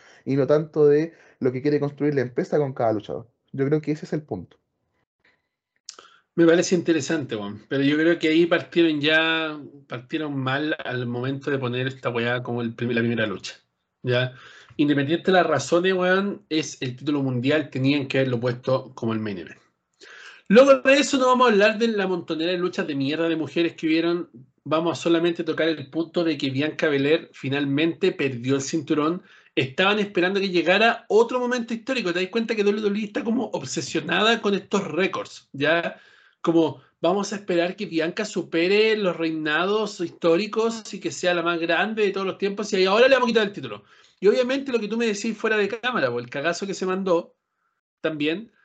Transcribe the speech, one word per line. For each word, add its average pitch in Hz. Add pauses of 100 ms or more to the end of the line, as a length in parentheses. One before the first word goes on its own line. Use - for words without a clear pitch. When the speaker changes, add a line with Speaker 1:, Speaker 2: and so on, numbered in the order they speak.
(240)
Speaker 1:
y 135
no 135
tanto 156
de 151 (260)
lo 127
que 127
quiere 147
construir 143
la 131
empresa 160
con 139
cada 113
luchador. 104 (220)
Yo 135
creo 151
que 151
ese 151
es -
el 156
punto. 95 (1800)
Speaker 2:
Me 170
parece 175
interesante, 156
weón, 104
pero 139
yo 143
creo 165
que 160
ahí 165
partieron 165
ya, 160 (280)
partieron 147
mal 139 (100)
al 123
momento 131
de 135
poner 127
esta 131
weá 120
como 120
el 117
prim-, 120
la 117
primera 117
lucha, 95 (480)
¿ya? 127 (460)
Independiente 147
de 185
las 165
razones, 175
weón, 185
es 156
el 127
título 139
mundial, 135
tenían 135
que 135
haberlo 127
puesto 123
como 113
el 110
main 104
event. - (880)
Luego 269
de 269
eso 285
no 254
vamos 254
a 226
hablar 208
de 233
la 208
montonera 170
de 175
luchas 180
de 156
mierda 147
de 165
mujeres 160
que -
hubieron, 170 (340)
vamos 156
a -
solamente 170
tocar 156
el 147
punto 165
de 160
que 135
Bianca 147
Belair 143
finalmente 143
perdió 131
el 135
cinturón. 156 (320)
Estaban 190
esperando 196
que 196
llegara 180
otro 233
momento 240
histórico. 220
Te 175
das 185
cuenta 226
que 208
W 208
W 208
E 202
está -
como 233
obsesionada 165
con 202
estos 190
récords, -
¿ya? 160 (400)
Como, 160 (200)
vamos 190
a 196
esperar 180
que 202
Bianca 165
supere 196
los 180
reinados 165
históricos 214
y 190
que 156
sea 180
la 170
más 170
grande 185
de 196
todos 190
los 180
tiempos, 196
y 185
ahora 220
le 269
vamos 247
a 233
quitar 220
el 202
título. 120 (360)
Y 185
obviamente 254
lo 233
que 208
tú 220
me 233
decís 214
fuera 220
de 202
cámara, 202
po, 120
el 120
cagazo 165
que 196
se 185
mandó 185 (640)
también. 160 (140)